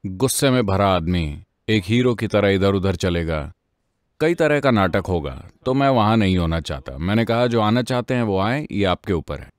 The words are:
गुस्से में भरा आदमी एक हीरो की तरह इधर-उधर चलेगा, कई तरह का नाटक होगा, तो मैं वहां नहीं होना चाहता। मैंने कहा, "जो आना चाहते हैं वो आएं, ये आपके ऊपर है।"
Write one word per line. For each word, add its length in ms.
गुस्से 440
में 160
भरा 300
आदमी 480
एक 160
हीरो 300
की 120
तरह 220
इधर-उधर 460
चलेगा, 580
कई 140
तरह 260
का 120
नाटक 360
होगा, 420
तो 80
मैं 160
वहां 280
नहीं 200
होना 220
चाहता। 380
मैंने 280
कहा, 220
"जो 140
आना 200
चाहते 320
हैं 100
वो 160
आएं, 320
ये 120
आपके 300
ऊपर 260
है।" 200